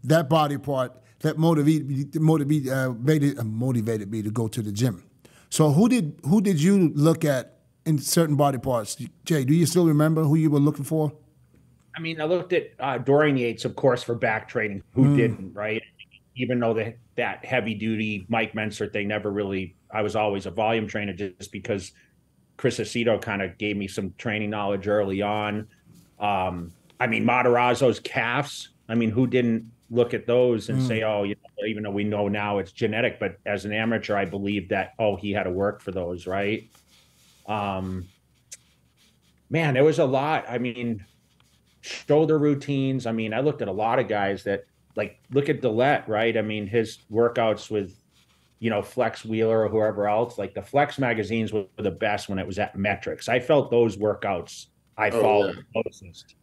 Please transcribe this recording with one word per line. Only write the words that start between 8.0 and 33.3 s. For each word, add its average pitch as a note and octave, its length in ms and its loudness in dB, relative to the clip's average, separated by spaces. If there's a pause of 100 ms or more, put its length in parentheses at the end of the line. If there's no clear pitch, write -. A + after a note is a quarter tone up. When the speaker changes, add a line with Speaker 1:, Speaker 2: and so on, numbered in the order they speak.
Speaker 1:
certain D#3+ 340 2
body C#3 240 2
parts? A#2 380 -2 (280)
Jay, D3+ 200 0
do C#3 100 4
you E3+ 120 4
still F3+ 200 4
remember D#3 380 4
who D3 100 4
you D#3 160 4
were C#3+ 80 4
looking C#3+ 260 2
for? D#3 280 -2 (840)
Speaker 2:
I E3 40 -12
mean, D#3+ 200 -6
I D#3 40 -2
looked F3 280 0
at, E3 260 0
uh, B2+ 200 -2
Dorian C#3 380 4
Yates, A#2+ 280 -2
of A2 120 -4
course, B2 260 2
for B2 120 -4
back A2 340 -2
training. G#2 340 -4 (120)
Who C3 100 6
Speaker 1:
Hmm. C#3+ 120 6
Speaker 2:
didn't, G#2+ 380 0
right? G#2+ 280 -4 (540)
Even B2 240 -2
though A#2 140 2
the, A2 200 -4 (220)
that A2 280 -4
heavy A2+ 300 -2
duty G#2+ 540 -4
Mike A2+ 240 -2
Mentzer G#2+ 400 -6
thing G#2 160 -4
never G#2+ 220 -2
really, G2 440 -4 (160)
I G#2+ 120 -2
was G#2 120 -2
always G#2 320 -2
a F#2+ 40 -8
volume A2 360 0
trainer G#2 280 -6
just F#2+ 380 -10
because G2+ 400 -6 (680)
Chris A#2+ 200 0
Aceto A2+ 440 0
kinda G2 260 -4 (100)
gave G#2 180 -4
me G2+ 120 -6
some F#2+ 300 -6
training G#2+ 320 -4
knowledge G2+ 380 -4
early G2+ 340 0
on. G#2 460 -2 (500)
Um, F#2 540 -2 (280)
I B2 60 2
mean, A2 180 0
Matarazzo's B2 760 4
calves. B2 680 -4 (180)
I A2+ 60 -4
mean, A2+ 160 2
who B2 160 2
didn't A#2 440 0 (200)
look A#2 240 2
at A2 120 -6
those A#2+ 420 2
and C3 120 -2
Speaker 1:
Hmm. B2+ 60 0
Speaker 2:
say, A2 160 -2
"Oh, G#2+ 200 0
you G2+ 120 -4
know, - 320 -10
even G#2+ 160 -4
though G#2 80 -6
we G2+ 140 -2
know G#2 240 0
now G#2 300 -2
it's F#2+ 140 -6
genetic," A2+ 480 -2
but G2 160 -4 (100)